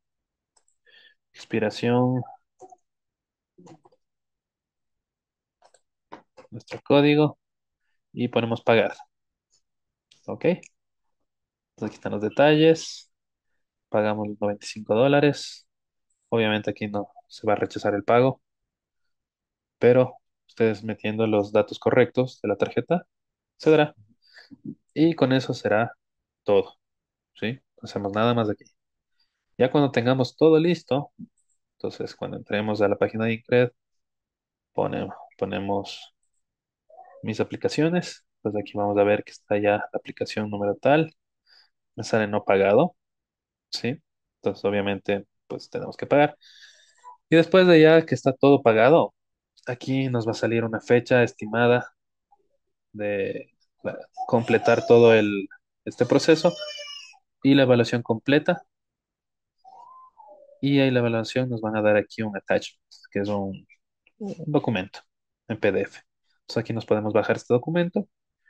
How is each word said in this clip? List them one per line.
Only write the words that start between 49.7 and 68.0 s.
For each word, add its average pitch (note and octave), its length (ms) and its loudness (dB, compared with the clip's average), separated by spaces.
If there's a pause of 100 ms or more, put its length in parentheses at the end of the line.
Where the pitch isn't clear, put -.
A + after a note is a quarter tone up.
nos A#2+ 180 -4
va A2+ 60 -2
a - 20 -8
salir A2+ 300 -2
una A2 160 -6
fecha B2 420 2
estimada A#2 720 -2 (960)
de, G#2 640 -6 (280)
para - 160 -8 (280)
completar A#2 600 2
todo A#2 260 8
el, G#2 360 0 (360)
este A2 220 -4
proceso D#3+ 480 2 (880)
y C3+ 120 4
la C#3 100 6
evaluación A#2+ 380 2
completa. C#3+ 640 -2 (2000)
Y C#3 200 0
ahí C3+ 100 2
la B2 100 2
evaluación A#2+ 500 -2
nos A#2 100 -6
van A2 160 -6
a G#2+ 60 0
dar G#2+ 140 4
aquí G#2 260 -4
un G#2+ 140 -8
attachment, - 460 -6 (280)
que G2+ 100 -6
es G2+ 80 -4
un, G2 380 -8 (520)
un G3 160 -12 (120)
documento C3+ 540 -4 (480)
en G#2+ 120 -8
P G#2+ 100 2
D G2 120 -2
F. - 180 -12 (420)
Entonces - 200 -6
aquí A#2 100 -8
nos A2+ 140 -6
podemos G#2+ 260 -2
bajar G#2+ 240 0
este - 160 -6
documento F3 560 -2 (420)